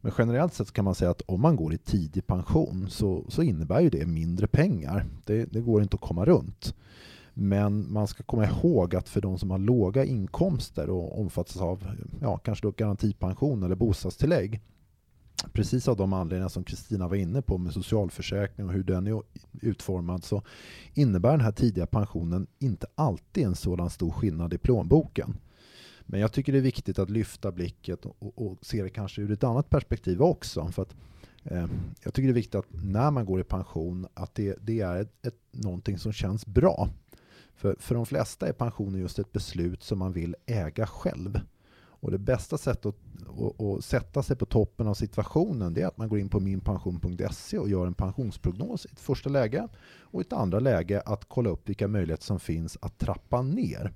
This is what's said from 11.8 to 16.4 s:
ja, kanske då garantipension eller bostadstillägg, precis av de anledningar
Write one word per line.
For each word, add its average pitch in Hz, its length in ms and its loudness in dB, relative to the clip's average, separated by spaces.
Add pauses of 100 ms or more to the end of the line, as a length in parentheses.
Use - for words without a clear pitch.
ja, 117 180 0
kanske - 280 -2
då 101 40 2
garantipension 104 920 0
eller 92 120 2
bostadstillägg, 107 840 0 (920)
precis 120 360 2
av 120 80 4
de 95 160 2
anledningar 92 360 -2